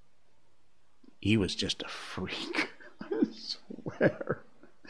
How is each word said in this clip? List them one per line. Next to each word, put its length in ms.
he 180
was 180
just 280
a 40
freak. 840
<laughs> 140
I 300
swear. 1120